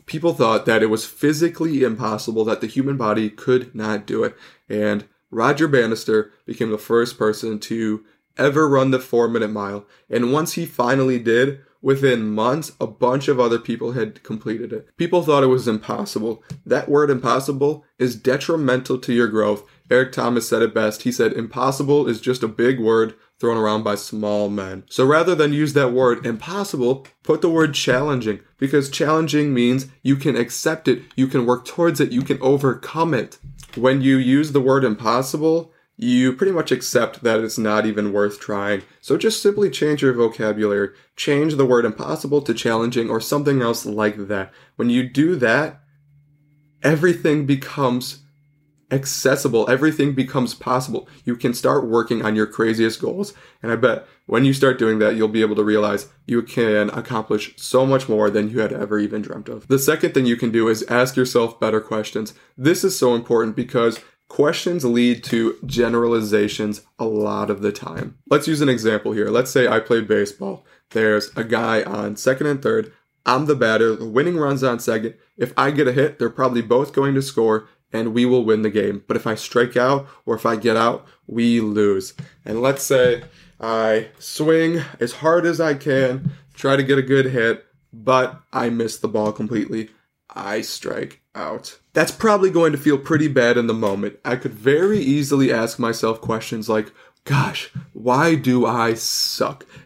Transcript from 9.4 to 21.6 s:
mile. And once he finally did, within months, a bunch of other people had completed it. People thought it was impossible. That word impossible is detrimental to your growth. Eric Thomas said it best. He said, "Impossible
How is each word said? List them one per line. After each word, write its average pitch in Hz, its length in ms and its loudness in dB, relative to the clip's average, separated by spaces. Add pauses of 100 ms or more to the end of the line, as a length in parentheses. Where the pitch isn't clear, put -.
mile. 101 340 -8 (240)
And 120 240 0
once 156 220 0
he 170 100 -6
finally 131 540 0
did, 123 420 0 (220)
within 135 480 2
months, 123 500 -2
a 127 60 -4
bunch 123 420 0
of 131 120 4
other 117 180 2
people 117 340 -6
had 110 300 -6
completed 113 500 -8
it. 110 240 -12
People 170 260 2
thought 143 200 4
it 131 60 6
was 127 200 2
impossible. 110 720 -4 (220)
That 143 240 -2
word 147 220 4
impossible 135 720 0 (140)
is 127 160 0
detrimental 131 840 0
to 127 140 -4
your 117 140 4
growth. 107 380 0 (260)
Eric 127 220 4
Thomas 120 360 0
said 113 140 2
it 107 100 2
best. 107 300 -2
He 123 100 -2
said, 113 200 2
"Impossible 135 760 0